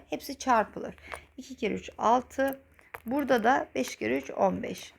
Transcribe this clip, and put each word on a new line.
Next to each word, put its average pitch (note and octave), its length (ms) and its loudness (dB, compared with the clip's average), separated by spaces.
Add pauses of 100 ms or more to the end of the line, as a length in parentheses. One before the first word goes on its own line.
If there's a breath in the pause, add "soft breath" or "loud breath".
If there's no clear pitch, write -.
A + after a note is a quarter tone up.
hepsi C#4 280 -6
çarpılır. A3 580 0 (420 loud breath)
İki C4 180 -16
kere G3 180 -2
üç, F#3 240 -6
altı. C4+ 640 2 (440 soft breath)
Burada B3+ 380 2
da C#4 320 4
beş B3+ 200 -2
kere A3+ 220 0
üç, C#4 140 -8
on F#3 320 2
beş. - 360 -10